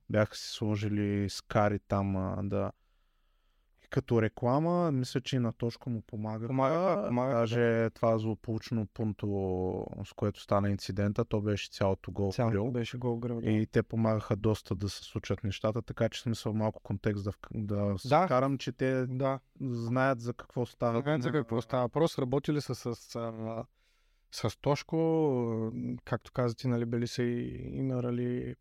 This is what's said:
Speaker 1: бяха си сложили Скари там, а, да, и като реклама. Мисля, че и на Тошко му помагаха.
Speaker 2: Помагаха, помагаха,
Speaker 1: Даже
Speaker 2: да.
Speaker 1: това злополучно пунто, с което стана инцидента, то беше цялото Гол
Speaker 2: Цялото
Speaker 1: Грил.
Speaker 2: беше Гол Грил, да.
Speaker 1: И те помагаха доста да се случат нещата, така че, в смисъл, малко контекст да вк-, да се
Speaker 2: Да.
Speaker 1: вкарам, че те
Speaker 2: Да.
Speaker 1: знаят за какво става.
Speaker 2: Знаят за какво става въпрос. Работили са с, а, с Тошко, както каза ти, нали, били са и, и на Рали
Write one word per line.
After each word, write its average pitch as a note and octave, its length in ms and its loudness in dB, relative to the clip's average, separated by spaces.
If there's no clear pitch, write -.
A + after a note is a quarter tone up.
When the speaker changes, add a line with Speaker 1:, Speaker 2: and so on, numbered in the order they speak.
Speaker 1:
бяха G#2+ 260 2
си - 140 -10
сложили G#2 800 0
Скари G#2 500 2
там, G2 360 0
а, F#2+ 280 -2
да, G2+ 280 -2
и - 20 -18
като A#2+ 320 2
реклама. D#3+ 680 2
Мисля, B2+ 300 0
че - 140 -4
и B2+ 40 2
на A#2 140 0
Тошко - 360 -4
му A2+ 120 -4
помагаха. A2 460 -6
Speaker 2:
Помагаха, D3+ 600 2
помагаха, B2 320 2
Speaker 1:
Даже A#2 200 2
Speaker 2:
да. A2+ 300 4
Speaker 1:
това A2+ 280 2
злополучно A2 680 -2
пунто, G#2+ 400 -4
с - 80 -16
което - 280 -2
стана G2+ 280 2
инцидента, G2+ 560 0
то G#2+ 160 -2
беше G#2 300 -2
цялото G2 400 0
Гол G2 200 0
Speaker 2:
Цялото A2+ 200 2
Speaker 1:
Грил. G#2+ 200 2
Speaker 2:
беше A#2+ 260 -4
Гол B2 200 -2
Грил, A#2 240 -4
да. A2+ 80 0
Speaker 1:
И G#2+ 160 4
те A#2 180 4
помагаха A2 520 2
доста G#2 400 0
да F#2+ 140 -2
се - 140 -12
случат - 400 -4
нещата, A2 380 -2
така A2+ 280 0
че, - 100 -10
в - 40 -16
смисъл, A2+ 300 -2
малко G#2+ 300 0
контекст G2+ 400 -2
да G2 80 -2
вк-, - 340 -8
да G2+ 340 0
се - 80 -10
Speaker 2:
Да. D#3 180 6
Speaker 1:
вкарам, C3+ 320 2
че - 140 -6
те C3 360 0
Speaker 2:
Да. C3 320 -2
Speaker 1:
знаят B2 600 0
за A#2+ 120 -4
какво - 320 -6
става. A#2 360 0
Speaker 2:
Знаят D3 220 0
за B2+ 80 0
какво A#2 300 0
става B2+ 220 0
въпрос. D3 360 2
Работили C#3+ 420 0
са B2+ 140 -4
с, - 400 -8
а, A2+ 480 -6
с - 300 -4
Тошко, C#3 1080 2
както - 260 -4
каза A#2+ 240 0
ти, - 120 -4
нали, A#2+ 180 2
били A#2+ 220 0
са - 160 -2
и, B2 440 -4
и C3+ 40 -2
на C3 220 0
Рали B2 580 -2